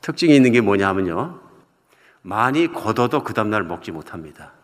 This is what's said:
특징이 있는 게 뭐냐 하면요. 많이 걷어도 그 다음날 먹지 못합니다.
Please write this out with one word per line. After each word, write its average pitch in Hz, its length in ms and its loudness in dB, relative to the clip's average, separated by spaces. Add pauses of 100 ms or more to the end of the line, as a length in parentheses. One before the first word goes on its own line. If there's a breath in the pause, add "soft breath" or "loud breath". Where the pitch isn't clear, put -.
특징이 160 340 2
있는 127 160 6
게 120 100 4
뭐냐 98 260 2
하면요. 95 520 -4 (800 soft breath)
많이 131 500 -2
걷어도 123 520 -2
그 - 100 -10
다음날 107 300 0
먹지 85 280 -10
못합니다. 80 640 -16 (100)